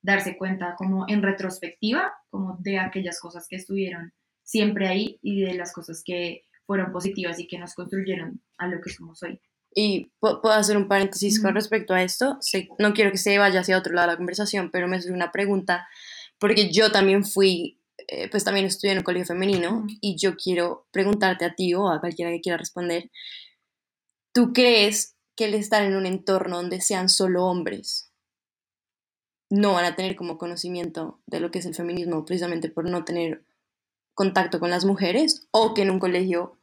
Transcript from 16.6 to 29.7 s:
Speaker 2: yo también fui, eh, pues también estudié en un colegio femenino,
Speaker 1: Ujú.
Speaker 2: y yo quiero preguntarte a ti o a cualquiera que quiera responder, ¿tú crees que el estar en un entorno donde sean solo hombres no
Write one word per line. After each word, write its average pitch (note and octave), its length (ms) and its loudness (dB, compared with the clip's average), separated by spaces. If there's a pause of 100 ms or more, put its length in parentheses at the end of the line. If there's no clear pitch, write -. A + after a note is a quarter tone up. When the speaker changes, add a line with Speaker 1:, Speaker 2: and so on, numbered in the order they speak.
Speaker 2:
yo G#3+ 200 6
también G3 320 6
fui, F#3 560 2 (280)
eh, - 220 -8
pues G3+ 140 0
también G3 220 2
estudié F#3+ 260 0
en F#3 60 2
un F3+ 60 -2
colegio F3+ 220 -2
femenino, F#3 540 0
Speaker 1:
Ujú. G#3+ 60 -6 (140)
Speaker 2:
y F#3+ 160 -2
yo F#3 200 0
quiero F3 560 -2
preguntarte F#3+ 520 2
a F3 100 -2
ti F3+ 200 0
o G3 160 2
a D3+ 100 0
cualquiera E3+ 300 -4
que E3+ 100 -6
quiera E3+ 180 -2
responder, F3 520 -6 (1200)
¿tú A#3+ 200 4
crees A3+ 640 4 (200)
que A3+ 100 0
el G#3 80 0
estar G#3 300 2
en G3 120 2
un F#3+ 100 0
entorno F#3 500 0
donde F3+ 240 -4
sean F#3+ 280 0
solo F#3 380 2
hombres - 680 -4 (1400)
no G3+ 220 6